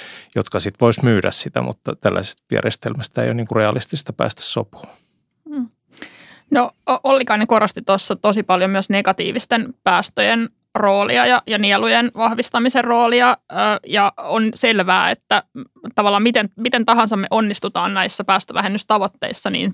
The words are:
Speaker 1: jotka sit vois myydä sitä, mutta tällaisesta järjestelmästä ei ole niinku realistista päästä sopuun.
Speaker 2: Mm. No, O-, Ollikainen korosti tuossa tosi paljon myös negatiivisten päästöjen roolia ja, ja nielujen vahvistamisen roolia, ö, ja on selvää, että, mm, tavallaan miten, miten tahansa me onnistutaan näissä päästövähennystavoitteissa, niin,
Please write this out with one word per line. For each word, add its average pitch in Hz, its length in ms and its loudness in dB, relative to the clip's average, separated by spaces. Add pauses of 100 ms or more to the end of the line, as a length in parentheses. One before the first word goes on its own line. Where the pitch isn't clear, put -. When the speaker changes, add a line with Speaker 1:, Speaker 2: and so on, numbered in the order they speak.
(340)
Speaker 1:
jotka 110 260 -2
sit 95 200 -6
vois 117 220 4
myydä 104 280 4
sitä, - 320 -4
mutta - 340 -6
tällaisesta 98 480 -2 (100)
järjestelmästä 117 680 -4
ei 117 60 0
ole 117 60 -2
niinku 117 200 -6
realistista 113 580 -2
päästä - 300 -4
sopuun. - 440 -6 (640)
Speaker 2:
Mm. 262 200 -6 (840)
No, 247 200 2 (200)
O-, 254 140 0
Ollikainen 240 420 2
korosti 214 360 2
tuossa 190 340 0
tosi 208 260 0
paljon 185 280 0
myös 196 200 -2
negatiivisten 202 840 -2 (100)
päästöjen 214 640 0 (260)
roolia 208 520 2
ja, 247 200 2
ja 214 120 -2
nielujen 226 580 2
vahvistamisen 240 680 0
roolia, 240 520 4 (160)
ö, - 20 -12 (320)
ja 202 300 2
on 220 380 -2
selvää, 185 560 2
että, - 320 -2 (120)
mm, 135 100 -14 (300)
tavallaan 202 280 2
miten, 226 340 2
miten 233 280 -2
tahansa 226 320 2
me 196 140 -4
onnistutaan 202 640 -2
näissä 190 300 -2
päästövähennystavoitteissa, 196 1300 -2
niin, 190 240 -2